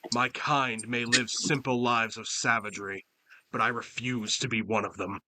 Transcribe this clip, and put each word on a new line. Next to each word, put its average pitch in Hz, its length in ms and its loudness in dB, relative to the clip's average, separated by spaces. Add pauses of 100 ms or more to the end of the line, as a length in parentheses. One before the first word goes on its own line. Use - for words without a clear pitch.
(100)
My 123 180 2
kind 123 580 0
may 120 180 0
live 120 240 2
simple 131 540 0
lives 117 340 2
of 113 100 -10
savagery, 101 760 -2 (460)
but 120 100 -2
I 110 60 4
refuse 117 720 -2
to - 80 -2
be 117 140 0
one 104 220 0
of 98 140 -6
them. 98 300 -6